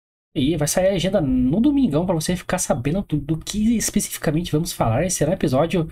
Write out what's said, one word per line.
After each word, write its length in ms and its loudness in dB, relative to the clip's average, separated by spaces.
E 200 2
vai 120 -2
sair 220 2
a 40 2
agenda 260 0
no 400 2
domingão 460 2
pra 80 0
você 220 -2
ficar 240 -4
sabendo 420 -2
do, 160 -2
do 220 -2
que 360 0
especificamente 760 -2
vamos 200 0
falar. 320 0
Esse 140 -2
será 140 0
um 20 0
episódio. 580 0